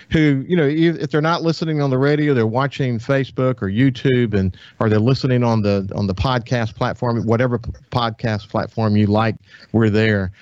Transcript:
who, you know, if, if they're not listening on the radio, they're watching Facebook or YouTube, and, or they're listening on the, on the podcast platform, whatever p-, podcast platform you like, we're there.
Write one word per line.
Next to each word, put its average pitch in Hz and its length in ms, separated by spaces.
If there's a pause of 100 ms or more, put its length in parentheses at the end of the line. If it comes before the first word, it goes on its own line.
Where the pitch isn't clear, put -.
who, 147 360
you 175 120
know, 147 100
if, 160 300
if - 140
they're 151 100
not 160 200
listening 160 400
on 143 80
the 127 80
radio, 147 360
they're 113 120
watching 123 540
Facebook 131 600
or 98 80
YouTube, 123 640
and, 95 240 (220)
or 113 100
they're 107 100
listening 127 420
on 117 200
the, 101 340
on 101 120
the 95 60
podcast 120 600
platform, 117 500
whatever 117 340
p-, 117 120 (200)
podcast 113 580
platform 107 480
you 104 100
like, 107 300 (340)
we're 113 180
there. 101 520